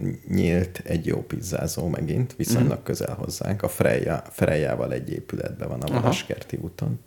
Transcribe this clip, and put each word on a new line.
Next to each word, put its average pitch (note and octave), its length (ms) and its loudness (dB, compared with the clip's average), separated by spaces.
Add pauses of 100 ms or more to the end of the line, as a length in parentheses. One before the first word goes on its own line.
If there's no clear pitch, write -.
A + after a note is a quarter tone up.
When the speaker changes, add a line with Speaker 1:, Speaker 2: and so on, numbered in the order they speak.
(300)
Speaker 1:
nyílt, F2+ 540 4
egy E2 220 0
jó - 180 0
pizzázó - 640 -2
megint, E2 480 0
viszonylag B2 420 4
Speaker 2:
Mhm. - 60 -12
Speaker 1:
közel - 300 -2
hozzánk. - 500 -2
A - 60 0
Freja, - 640 2
Frejával C2 640 2
egy B1 180 -4
épületben - 560 -6
van B2 140 -4
a - 40 -4
Speaker 2:
Aha. C#3+ 160 0
Speaker 1:
Vadaskerti - 560 0
úton. - 500 -2